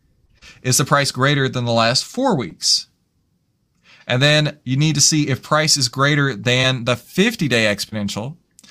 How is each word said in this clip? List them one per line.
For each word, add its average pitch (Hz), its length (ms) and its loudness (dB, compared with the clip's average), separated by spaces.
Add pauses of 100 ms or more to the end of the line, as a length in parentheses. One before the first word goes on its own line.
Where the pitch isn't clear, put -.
(640)
is 127 160 0
the 127 80 0
price 139 240 0
greater 135 380 0
than 120 180 -4
the 117 60 0
last 113 320 2
four 247 320 -2
weeks? - 500 -4 (1200)
And 127 160 0
then 151 420 2
you 131 140 -2
need 156 160 2
to 143 80 2
see 147 260 2
if 127 140 -2
price 156 340 0
is 127 140 -2
greater 139 440 0
than 123 500 0
the 120 120 0
fifty-day 170 680 0
exponential. 104 720 -4 (340)